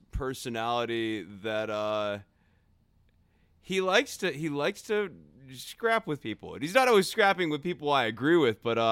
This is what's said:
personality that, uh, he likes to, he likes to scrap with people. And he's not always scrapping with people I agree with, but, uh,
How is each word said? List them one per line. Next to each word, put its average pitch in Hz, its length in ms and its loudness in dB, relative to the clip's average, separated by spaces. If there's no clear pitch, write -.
personality 117 1080 -4
that, 110 260 -2
uh, 107 500 -2
he 190 180 -2
likes 190 380 2
to, 185 140 -2
he 151 180 -6
likes 147 340 -2
to 208 280 -2
scrap 226 540 -2
with 147 140 -4
people. 90 340 -10
And 107 80 -8
he's 170 100 -6
not 254 140 6
always 208 200 6
scrapping 185 440 2
with 147 100 -2
people 151 300 -4
I 135 140 4
agree 120 320 2
with, 123 260 2
but, 117 160 2
uh, 113 120 4